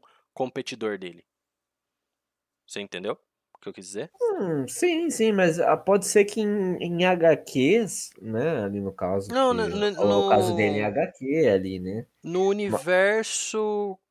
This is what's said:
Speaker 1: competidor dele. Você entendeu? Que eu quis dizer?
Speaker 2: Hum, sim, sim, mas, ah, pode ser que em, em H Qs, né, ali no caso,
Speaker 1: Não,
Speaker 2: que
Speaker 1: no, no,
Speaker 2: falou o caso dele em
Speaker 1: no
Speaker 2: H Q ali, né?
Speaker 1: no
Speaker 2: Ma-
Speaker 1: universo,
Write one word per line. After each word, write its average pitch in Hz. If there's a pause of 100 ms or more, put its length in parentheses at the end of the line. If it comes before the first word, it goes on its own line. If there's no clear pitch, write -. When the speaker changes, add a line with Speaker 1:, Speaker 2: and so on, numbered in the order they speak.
(340)
Speaker 1:
competidor 113
dele. 87 (1400)
Você -
entendeu? 98 (460)
Que -
eu 95
quis 95
dizer? 101 (100)
Speaker 2:
Hum, 190
sim, 339
sim, 220
mas, 175
ah, 156
pode 196
ser 202
que 202
em, 208
em 170
H 165
Qs, 160 (100)
né, 113
ali 101
no 98
caso, 98
Speaker 1:
Não, 254
Speaker 2:
que 240
Speaker 1:
no, 85 (220)
no, 190
Speaker 2:
falou 101
o 98
caso 104
dele 104
em 104
Speaker 1:
no 104
Speaker 2:
H 127
Q 139
ali, 95
né? 98 (160)
Speaker 1:
no 170
Speaker 2:
Ma- 190
Speaker 1:
universo, 208 (120)